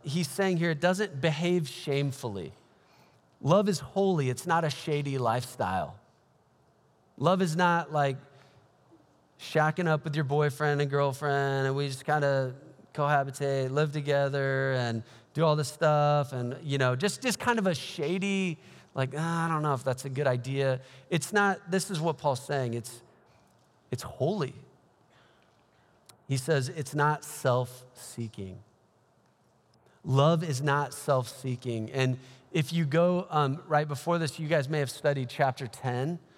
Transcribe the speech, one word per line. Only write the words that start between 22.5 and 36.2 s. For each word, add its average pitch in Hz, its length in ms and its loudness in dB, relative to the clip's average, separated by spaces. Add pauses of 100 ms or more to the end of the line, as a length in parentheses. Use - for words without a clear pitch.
It's, - 280 -10 (920)
it's - 120 -6
holy. 165 520 -4 (1700)
He 135 120 -2
says 139 320 0
it's 156 260 -8
not 151 300 2
self-seeking. 117 1300 -4 (1500)
Love 156 380 4
is 139 180 -4
not 143 320 0
self-seeking. 123 1000 -2
And 131 260 2 (340)
if 160 220 0
you 170 100 0
go, 175 460 2
um, 151 400 0
right 151 180 2
before 165 320 -2
this, 160 180 -2
you 156 120 -6
guys 147 180 2
may 151 120 0
have 135 100 0
studied 139 400 -2
chapter 135 360 0
ten 131 540 -4 (180)